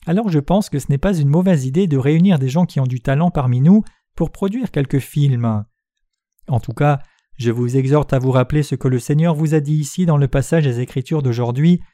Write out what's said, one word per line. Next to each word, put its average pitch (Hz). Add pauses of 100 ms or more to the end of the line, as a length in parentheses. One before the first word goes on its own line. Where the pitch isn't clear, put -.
alors 196
je 156
pense 180
que 147
ce -
n'est 139
pas 185
une 143
mauvaise 165
idée 160
de 143
réunir 160
des 131
gens 170
qui 156
ont 135
du 127
talent 156
parmi 127
nous 190 (320)
pour 160
produire 202
quelques 139
films. 120 (840)
En 123
tout -
cas, 147 (380)
je 120
vous 123
exhorte 135
à 135
vous 131
rappeler 131
ce 139
que 131
le 127
Seigneur 156
vous 156
a 160
dit 151
ici 151
dans 160
le 143
passage 151
des 120
Écritures 135
d'aujourd'hui, 127 (120)